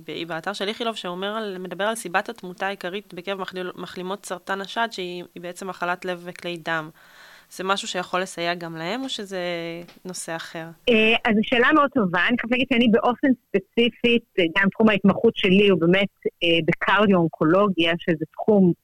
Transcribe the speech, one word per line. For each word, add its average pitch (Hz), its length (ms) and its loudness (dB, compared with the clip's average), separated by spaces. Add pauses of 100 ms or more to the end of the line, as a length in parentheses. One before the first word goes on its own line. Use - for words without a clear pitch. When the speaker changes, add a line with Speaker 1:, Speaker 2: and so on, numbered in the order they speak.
Speaker 1:
ב-, 165 200 -8
באתר 165 260 -6
של 196 140 -6
איכילוב, 226 280 -6
שאומר 185 320 -6
על-, 208 320 -6
מדבר 180 240 -8
על 220 120 0
סיבת 196 340 -4
התמותה 190 380 -8
העיקרית 196 460 -8
בקרב 190 280 -8
מחליל-, 180 340 -8
מחלימות 185 500 -10
סרטן 196 360 -8
השד, 226 300 -4
שהיא, 180 320 -10 (120)
היא 175 80 -16
בעצם 175 240 -12
מחלת 180 380 -6
לב 180 200 -6
וכלי 175 320 -10
דם. 160 320 -6 (640)
זה - 120 -10
משהו 196 240 -2
שיכול 180 340 -4
לסייע 170 320 -4
גם 170 220 -10
להם, 185 280 -6
או 269 60 -8
שזה 190 300 -8 (640)
נושא 180 300 -10
אחר? 165 300 -12 (240)
Speaker 2:
אה, 220 260 4 (100)
אז 226 100 2
זו 220 80 2
שאלה 240 300 2
מאוד 285 200 4
טובה. 185 340 0
אני 233 140 0
חייבת 226 100 -4
להגיד 240 220 0
שאני 240 180 4
באופן 233 360 2 (200)
ספציפית, 233 760 0 (160)
אה, 185 40 4 (140)
גם 196 120 2
תחום 220 200 4
ההתמחות 202 460 4
שלי 202 340 4
הוא 180 100 4
באמת, 185 340 2 (300)
אה, 165 220 4
בקרדיו-אונקולוגיה, 180 1300 2
שזה 160 340 -2
תחום 190 400 4 (100)